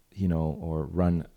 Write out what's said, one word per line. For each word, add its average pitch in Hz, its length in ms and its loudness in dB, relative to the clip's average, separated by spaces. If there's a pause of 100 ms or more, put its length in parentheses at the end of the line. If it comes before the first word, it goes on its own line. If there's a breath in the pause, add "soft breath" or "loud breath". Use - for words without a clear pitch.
(120)
you 98 160 -2
know, 80 340 0
or 80 240 -4
run 85 400 2 (120)